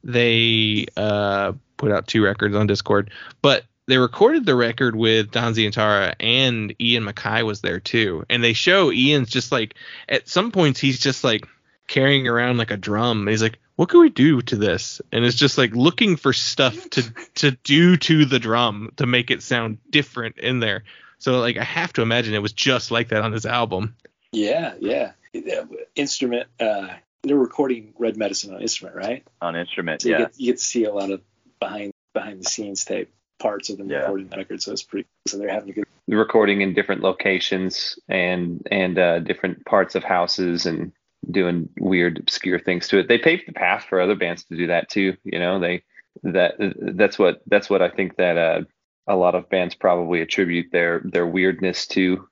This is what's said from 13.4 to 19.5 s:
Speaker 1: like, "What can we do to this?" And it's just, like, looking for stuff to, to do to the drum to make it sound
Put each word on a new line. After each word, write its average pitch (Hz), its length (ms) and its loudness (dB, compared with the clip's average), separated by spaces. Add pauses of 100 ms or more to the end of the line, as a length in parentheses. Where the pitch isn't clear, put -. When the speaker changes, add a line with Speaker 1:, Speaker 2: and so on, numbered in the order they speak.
Speaker 1:
like, 113 160 -2 (180)
"What 170 120 2
can 349 120 8
we 330 100 8
do 135 320 4
to 120 140 -4
this?" 101 440 -2 (120)
And 117 120 0
it's 120 120 2
just, 139 200 4
like, 120 180 2
looking 170 420 4
for 139 180 0
stuff - 560 -2
to, 117 200 -2 (260)
to 143 160 2
do 170 440 6
to 156 300 4
the 131 120 2
drum 113 600 -2
to 139 80 0
make 123 240 0
it - 120 -2
sound 113 360 -4 (100)